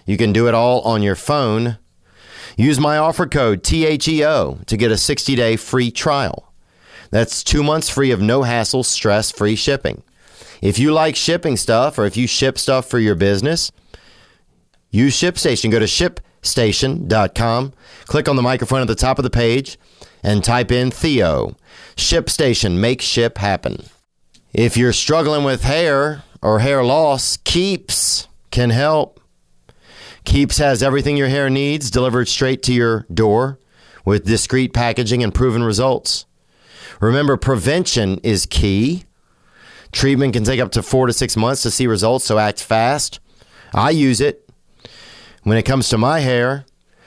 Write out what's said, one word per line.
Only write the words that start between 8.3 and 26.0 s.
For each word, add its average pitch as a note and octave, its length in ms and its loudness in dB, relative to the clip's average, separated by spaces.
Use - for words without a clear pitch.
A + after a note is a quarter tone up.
hassle, A#2+ 400 -2
stress-free G#2+ 760 -2
shipping. - 440 -4
If G2+ 180 0
you D3+ 140 2
like D#3+ 220 2
shipping E3 420 -2
stuff, A#2+ 420 0
or G#2+ 60 2
if G2+ 120 -4
you A#2+ 100 0
ship - 300 -2
stuff C3 320 -2
for B2 80 -2
your A2 160 2
business, G2+ 580 0
use B2+ 260 2
ShipStation. D3 540 0
Go A2 100 4
to G#2+ 60 2
shipstation - 1200 -2
dot G#2 280 0
com, A#2+ 380 -2
click D3+ 220 -2
on C#3+ 80 2
the B2+ 60 2
microphone B2+ 400 0
at A#2+ 60 0
the G#2+ 80 -2
top C3 240 0
of C3+ 40 0
the B2 60 -2
page, A#2+ 480 0
and G2+ 200 0
type A#2+ 280 0
in B2 200 2
Theo. E2+ 640 0
ShipStation, C3 800 0
make A#2 240 0
ship A#2 360 -2
happen. G2 480 -4
If A2+ 240 0
you're A#2+ 160 2
struggling D3+ 500 0
with C3 200 0
hair D3 600 0